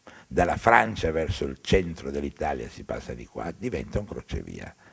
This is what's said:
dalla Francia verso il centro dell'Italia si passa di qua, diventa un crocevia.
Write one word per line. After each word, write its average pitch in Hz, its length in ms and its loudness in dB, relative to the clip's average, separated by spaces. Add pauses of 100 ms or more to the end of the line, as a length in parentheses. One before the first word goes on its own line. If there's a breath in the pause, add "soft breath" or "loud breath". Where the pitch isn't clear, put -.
(280 loud breath)
dalla 87 300 2
Francia 113 540 6
verso 78 340 0
il 67 160 -6
centro 85 500 2
dell'Italia 71 560 -2
si 55 160 -14
passa 57 300 -8
di 58 120 -12
qua, 65 320 -8
diventa 104 420 -4
un 104 60 -6
crocevia. - 680 -10 (180 soft breath)